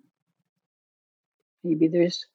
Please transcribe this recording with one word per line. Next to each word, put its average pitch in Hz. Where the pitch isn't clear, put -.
Maybe 160
there's 175